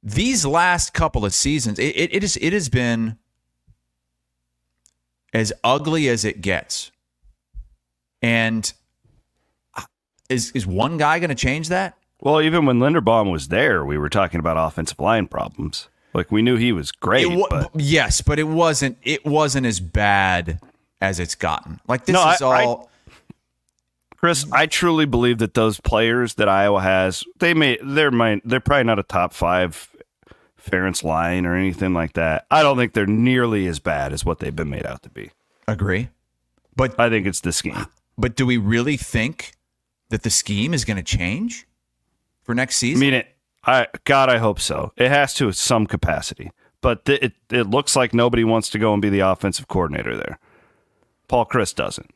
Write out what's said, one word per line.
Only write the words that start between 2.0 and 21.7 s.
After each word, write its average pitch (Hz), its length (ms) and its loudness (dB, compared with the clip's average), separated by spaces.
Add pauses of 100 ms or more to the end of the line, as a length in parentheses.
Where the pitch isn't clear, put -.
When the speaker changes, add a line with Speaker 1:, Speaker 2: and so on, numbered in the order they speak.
Speaker 1:
it 196 100 -2
is, 165 120 -2
it 165 160 -2
has 190 160 -2
been 113 500 -2 (2250)
as 110 200 0 (120)
ugly 147 440 0
as 113 160 0
it 104 160 -4
gets. - 520 -6 (1300)
And, 113 500 0 (1040)
uh, - 80 -12 (460)
is, 127 240 -4
is 120 120 -4
one 107 320 -2
guy 151 220 2
gonna 170 160 -2
change 147 360 -2
that? 185 260 -2 (240)
Speaker 2:
Well, 151 200 4
even 160 260 4
when 123 120 4
Linderbaum 113 540 2
was 73 160 -4
there, 95 360 2
we 73 140 -2
were 73 100 -2
talking 87 300 0
about 80 180 0
offensive 80 440 -4
line 98 260 2
problems. - 600 -8 (260)
Like, 90 160 -2
we 107 100 2
knew 123 160 2
he 117 160 2
was 78 200 -4
great, 120 340 2
Speaker 1:
It 175 100 0
wa-, 196 140 0
Speaker 2:
but 143 240 -2
Speaker 1:
yes, 147 460 0
but 147 180 0
it 156 60 0
wasn't, 156 580 0
it 151 240 -4
wasn't 143 400 0
as 104 140 -2
bad 92 800 0 (400)
as 95 180 -2
it's 87 160 -6
gotten. 78 540 -6